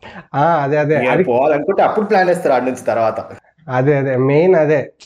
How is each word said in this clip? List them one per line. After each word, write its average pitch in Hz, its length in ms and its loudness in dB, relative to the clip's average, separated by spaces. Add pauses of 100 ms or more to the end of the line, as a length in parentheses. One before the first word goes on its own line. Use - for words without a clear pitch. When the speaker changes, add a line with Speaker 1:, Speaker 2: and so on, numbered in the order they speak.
(340)
Speaker 1:
ఆ, 139 100 0 (140)
అదే, 143 200 -2
అదే. 151 180 0
Speaker 2:
ఇక 127 140 0
Speaker 1:
అది 127 140 2
Speaker 2:
పోవాలనుకుంటే 147 600 0
అప్పుడు 202 220 0
ప్లాన్ 190 220 2
వేస్తారు 175 260 0
ఆడ 123 100 0
నుంచి 127 220 -6
తర్వాత. 113 340 -2 (480)
Speaker 1:
అదే, 131 300 0
అదే. 135 200 -2
మెయిన్ 147 380 2
అదే. 151 240 2 (260)